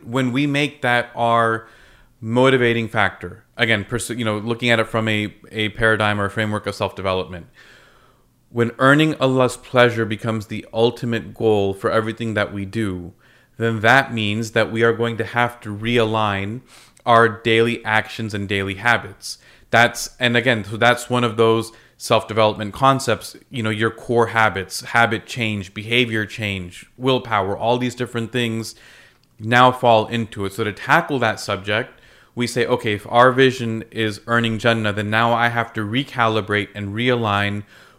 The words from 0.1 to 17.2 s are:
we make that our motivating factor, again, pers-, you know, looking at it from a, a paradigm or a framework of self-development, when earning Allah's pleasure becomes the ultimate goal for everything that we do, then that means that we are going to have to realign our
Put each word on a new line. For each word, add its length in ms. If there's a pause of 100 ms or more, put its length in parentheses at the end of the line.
we 140
make 380
that 320
our 520 (520)
motivating 680
factor, 560 (120)
again, 280
pers-, 240
you 160
know, 120
looking 320
at 100
it 80
from 200
a, 260 (180)
a 180
paradigm 500
or 60
a 40
framework 380
of 80
self-development, 720 (1000)
when 280
earning 380
Allah's 400
pleasure 500
becomes 420
the 260
ultimate 600
goal 400
for 160
everything 440
that 200
we 120
do, 480 (440)
then 220
that 340
means 380
that 200
we 120
are 100
going 240
to 80
have 360
to 140
realign 840 (440)
our 240